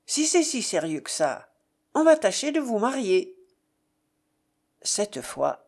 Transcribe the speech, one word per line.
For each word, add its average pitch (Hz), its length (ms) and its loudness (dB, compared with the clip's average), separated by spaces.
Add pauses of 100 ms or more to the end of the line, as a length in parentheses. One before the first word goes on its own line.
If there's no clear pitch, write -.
Si 302 200 -2
c'est 330 180 4
si 269 180 -4
sérieux 160 400 -4
que - 100 -10
ça, - 380 -4 (440)
on 311 120 4
va 320 100 8
tâcher 285 380 0
de 311 80 0
vous 233 180 -2
marier. » 208 580 0 (1400)
Cette 208 400 -4
fois, 139 460 -4